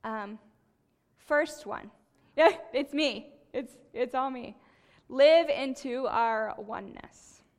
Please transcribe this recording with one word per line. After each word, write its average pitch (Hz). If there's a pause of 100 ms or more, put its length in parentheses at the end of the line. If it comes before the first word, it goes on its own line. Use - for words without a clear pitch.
Um, 214 (760)
first 302
one. -
<laughs> - (360)
Yeah, 330 (200)
it's 277
me. 262 (180)
It's, 247 (200)
it's 247
all 269
me. 247 (540)
Live 302
into 262
our 220
oneness. - (180)